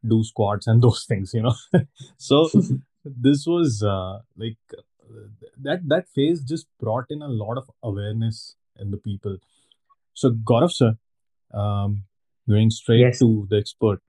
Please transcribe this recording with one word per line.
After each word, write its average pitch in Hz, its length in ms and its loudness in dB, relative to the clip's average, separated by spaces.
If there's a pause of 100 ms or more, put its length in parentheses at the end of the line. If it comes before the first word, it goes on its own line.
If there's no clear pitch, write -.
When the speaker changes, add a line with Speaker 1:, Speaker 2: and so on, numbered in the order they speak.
Speaker 1:
do 110 180 2
squats 104 440 -4
and 113 140 6
<laughs> 123 60 6
those - 180 0
things, 98 280 -6
you 113 100 -2
know. 120 120 0 (180)
<laughs> 175 140 2 (300)
So 156 320 2 (280)
Speaker 2:
<laughs> - 280 -18
Speaker 1:
this 139 400 0
was, 160 380 0
uh, 95 360 -4 (180)
like, 113 200 -10 (160)
uh, - 80 -20 (800)
that, 156 260 -6
that 160 220 0
phase 147 340 0
just 156 240 -8 (120)
brought 113 300 -4
in 151 120 -10
a 147 60 -14
lot 113 300 -6
of 131 120 -12 (140)
awareness 107 720 -6 (220)
in 101 140 -10
the 98 60 -8
people. 98 400 -10 (760)
So 131 180 0
Gaurav 117 400 2
sir, 113 260 0 (560)
um, 101 500 -4 (460)
going 110 200 4
straight 113 300 2
Speaker 3:
Yes. 123 200 4
Speaker 1:
to 110 300 2
the 104 80 2
expert 104 520 -2